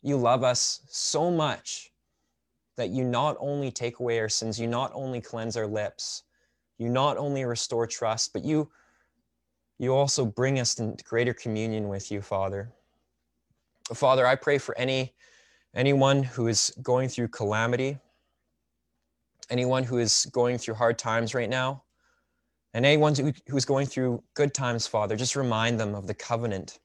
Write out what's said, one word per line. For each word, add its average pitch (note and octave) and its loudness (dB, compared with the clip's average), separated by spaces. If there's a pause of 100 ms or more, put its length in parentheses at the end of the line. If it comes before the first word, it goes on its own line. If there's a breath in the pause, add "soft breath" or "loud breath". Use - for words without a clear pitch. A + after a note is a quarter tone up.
you C#3+ 0
love B2+ 4
us - 0
so E3 0
much - -2 (840)
that A2+ -2
you B2+ -2
not B2 0
only C#3+ -2
take A#2+ -6
away A#2 0
our A2 0
sins, A2 -2
you A#2 -2
not A#2+ -2
only B2+ -6
cleanse A2+ -6
our A2 -2
lips, - -6 (540)
you A#2 -2
not C3 2
only C#3 -2
restore A#2 -2
trust, A2 -4
but F#2+ -4
you, D3+ 0 (1080 soft breath)
you B2+ 0
also C#3 2
bring B2+ 0
us A#2+ -2
into A2 -6
greater A#2+ 0
communion A2 -4
with G2 -8
you, G2+ -6
Father. G2 -4 (1200)
Father, C3 4
I B2+ 6
pray C#3+ 0
for - -8
any, C3 -2 (600 soft breath)
anyone C#3 4
who B2 -2
is A2+ 0 (120)
going B2+ 2
through A#2 -2
calamity, A#2+ 0 (1500)
anyone B2+ 0
who B2 -2
is A#2 2
going B2 2
through A2+ -6
hard A#2 2
times A2+ 0
right A#2 0
now, C3 -2 (880)
and A#2 2
anyone D3+ 6
who, C3+ 0 (140)
who C#3 -2
is C3 2
going C#3 2
through B2+ -2 (100)
good C#3+ 2
times, A#2+ -2
Father, G#2+ 0
just A#2+ -2
remind A#2 2
them G#2 0
of G2 -8
the G#2+ -4
covenant A2+ -4